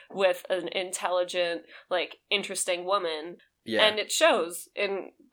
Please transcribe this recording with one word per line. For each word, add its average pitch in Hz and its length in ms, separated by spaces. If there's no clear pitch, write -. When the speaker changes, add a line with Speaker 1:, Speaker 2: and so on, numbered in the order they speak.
Speaker 1:
with 185 380
an 175 180
intelligent, 180 920
like, 165 280
interesting 185 540
woman. 175 540
Speaker 2:
Yeah. 214 220
Speaker 1:
And 214 120
it - 140
shows 214 640
in 196 360